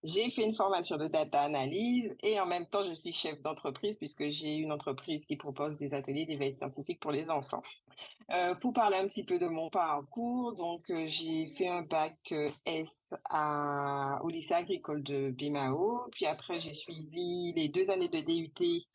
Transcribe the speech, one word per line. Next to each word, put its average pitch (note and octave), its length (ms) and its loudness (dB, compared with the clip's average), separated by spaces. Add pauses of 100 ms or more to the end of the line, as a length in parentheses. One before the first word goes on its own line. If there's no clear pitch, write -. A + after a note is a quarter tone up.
J'ai G3+ 260 2
fait A3+ 140 2
une A3 100 4
formation F3+ 440 2
de D#3 100 0
data D3+ 340 4
analyse F3+ 800 2
et G#3 160 4
en F#3+ 80 2
même F3 200 0
temps, G3 180 2
je F3 100 -4
suis E3+ 180 -8
chef D3+ 300 -4
d'entreprise D#3 540 -4
puisque D3 320 -4
j'ai D3+ 260 -2
une D#3 160 -2
entreprise D3 560 -4
qui D3 80 -2
propose D3 440 -4
des C#3+ 160 -2
ateliers C#3+ 320 -2
d'éveil C#3 280 -2
scientifique C#3 460 -6
pour D3+ 100 -4
les D3+ 180 0
enfants. D3 360 -2 (680)
Euh, F3+ 240 2
pour B3 180 -2
parler G#3 260 4
un G3 100 2
petit G3 160 -4
peu F3+ 160 2
de F3 80 2
mon E3 200 -2
parcours, A3+ 840 0
donc, E3+ 380 -4
euh, D#3+ 180 0
j'ai D#3+ 400 0 (100)
fait F#3 80 4
un F3 160 0
bac, D#3 340 0 (140)
euh, D3 220 0 (140)
S D#3+ 200 -2 (380)
à, C#3+ 1000 0
au E3+ 60 0
lycée E3 260 -2
agricole E3+ 480 0
de C#3 280 0
Bimao. D3 720 2 (100)
Puis - 140 -2
après, E3 340 -2
j'ai D#3 120 -6
suivi E3+ 840 -4
les D#3+ 120 2
deux F#3 220 2
années F#3 180 4
de E3 120 0
D E3 160 2
U E3 140 -2
T E3+ 340 0 (100)